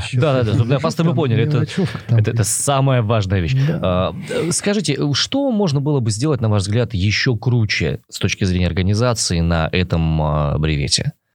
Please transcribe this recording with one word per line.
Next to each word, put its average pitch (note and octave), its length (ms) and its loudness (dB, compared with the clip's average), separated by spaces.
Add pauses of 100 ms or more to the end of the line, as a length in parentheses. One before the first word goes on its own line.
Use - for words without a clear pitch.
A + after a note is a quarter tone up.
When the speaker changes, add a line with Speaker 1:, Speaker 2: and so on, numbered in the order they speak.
(140)
Speaker 1:
Да, C3+ 180 2
да, C3 60 2
да, B2 60 2
Speaker 2:
щетка. A2 140 2
Speaker 1:
зубная A#2+ 220 2
паста, E3 240 0
мы E3 60 2
Speaker 2:
Там B2 60 0
Speaker 1:
поняли. A2+ 280 2
Это, D3 140 0
Speaker 2:
мелочевка - 400 -2 (100)
там. A#2 100 4
Speaker 1:
это, A2 140 2
это A2+ 120 2
самая C3+ 580 2
важная G2+ 380 0
вещь. E2+ 140 0 (140)
Speaker 2:
Да. E3 140 -2
Speaker 1:
А, F2+ 340 0 (140)
э, D#3+ 200 -2
скажите, G3 480 -2 (140)
что C4+ 400 -2
можно F3+ 280 0
было C#3 200 0
бы A2 100 0
сделать, B2+ 300 0
на A2+ 80 0
ваш G#2 140 2
взгляд, G#2+ 320 0
еще G#2 420 0
круче A2 640 0 (100)
с - 80 -12
точки - 260 -2
зрения F2+ 220 2
организации G2 760 0
на E2 300 0
этом, E2 520 0
а, D2+ 360 0
бревете? D2+ 540 -2 (220)